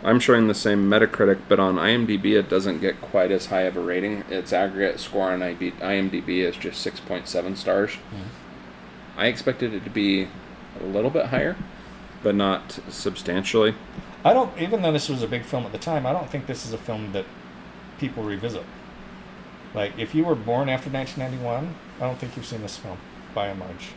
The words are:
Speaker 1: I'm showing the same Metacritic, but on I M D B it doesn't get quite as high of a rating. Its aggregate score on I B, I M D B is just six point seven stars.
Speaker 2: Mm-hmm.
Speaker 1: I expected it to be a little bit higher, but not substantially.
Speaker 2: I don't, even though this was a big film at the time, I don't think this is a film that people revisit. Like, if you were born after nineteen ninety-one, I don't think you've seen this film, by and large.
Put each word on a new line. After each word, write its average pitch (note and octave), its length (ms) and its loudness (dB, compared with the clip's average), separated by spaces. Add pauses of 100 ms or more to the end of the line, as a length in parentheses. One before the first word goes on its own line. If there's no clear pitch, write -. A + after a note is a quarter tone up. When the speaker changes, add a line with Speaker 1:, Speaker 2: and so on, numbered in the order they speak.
Speaker 1:
I'm A#2+ 160 6
showing A#2 280 8
the G#2 60 4
same G2+ 360 4
Metacritic, G#2 480 6 (100)
but G2+ 120 8
on F#2 180 4
I F2 140 4
M A#2+ 140 4
D G#2+ 100 2
B G2+ 180 4
it G2+ 160 4
doesn't F#2 300 2
get F#2+ 200 0
quite F#2 300 2
as F#2+ 160 0
high F#2 160 2
of F#2 140 0
a F2 40 -2
rating. F#2+ 500 -2
Its F#2+ 220 -4
aggregate F#2+ 480 2
score G2 300 0
on F2+ 120 0
I F2+ 120 -2
B, F2 260 -4
I F#2+ 140 0
M G2 140 2
D F2+ 120 -2
B F2+ 200 0
is F2 160 0
just - 260 -8
six - 180 -6
point - 280 -6
seven F#2 280 -2
stars. G2 360 2
Speaker 2:
Mm-hmm. - 1300 -14
Speaker 1:
I G#2 60 4
expected A#2+ 480 0
it F#2 80 -4
to - 80 -10
be G2 380 2 (520)
a - 60 -8
little G#2 240 0
bit D#3 160 2
higher, C3 300 0 (680)
but G2+ 140 4
not G2 420 2 (100)
substantially. G2 840 2 (500)
Speaker 2:
I F3+ 80 8
don't, A#3+ 280 4
even G3 220 0
though E3 100 4
this D3 160 0
was C3 160 -2
a - 20 -4
big A#2+ 180 -4
film B2 220 -2
at G2+ 60 -10
the G2+ 60 -6
time, D3+ 280 -2
I B2+ 60 2
don't D#3 180 -2
think C3+ 160 -6
this B2 180 -6
is A2+ 80 -8
a A2 60 -6
film G#2+ 360 -6
that F#2+ 100 -2 (720)
people B2+ 240 -4
revisit. G#2 400 -4 (1120)
Like, G2+ 240 -2
if A2+ 160 -6
you D#3 100 6
were E3 120 2
born A#2+ 320 0
after C3 200 -2
nineteen C3 360 -4
ninety-one, C3 500 -4 (260)
I B2+ 40 -4
don't B2+ 120 -2
think B2+ 200 -8
you've A#2+ 100 -10
seen A2 160 -8
this G2 140 -8
film, F#2 220 -10 (360)
by G2+ 140 0
and G2 100 -6
large. F2+ 380 -10